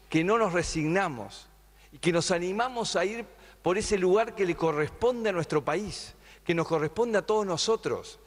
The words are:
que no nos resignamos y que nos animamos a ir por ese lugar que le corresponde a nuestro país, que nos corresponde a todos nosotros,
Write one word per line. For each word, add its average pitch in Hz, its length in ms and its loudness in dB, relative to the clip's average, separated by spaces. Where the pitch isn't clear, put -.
que 160 120 2
no 196 140 2
nos 214 160 2
resignamos 160 960 -2
y 151 60 -20
que 170 140 0
nos 165 180 2
animamos 202 640 -2
a 185 120 2
ir 226 180 -6
por 180 160 2
ese 214 180 0
lugar 202 380 4
que 196 100 0
le 175 100 0
corresponde 190 760 0
a - 20 0
nuestro 156 320 0
país, 170 500 -6
que 175 100 0
nos 165 140 0
corresponde 185 480 0
a 190 60 2
todos 214 240 0
nosotros, 165 800 -2